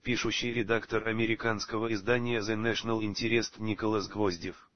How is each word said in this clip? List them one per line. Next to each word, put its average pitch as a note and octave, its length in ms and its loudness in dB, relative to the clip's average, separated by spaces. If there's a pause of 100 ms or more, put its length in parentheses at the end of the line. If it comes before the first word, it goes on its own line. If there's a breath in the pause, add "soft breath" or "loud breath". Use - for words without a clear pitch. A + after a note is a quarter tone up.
пишущий A#2+ 500 0
редактор A2 540 0
американского A2+ 840 0
издания A#2 480 0
The G#2+ 160 -2
National A2 460 0
Interest A2 600 0
Николас G#2+ 460 0
Гвоздев. F#2+ 680 -2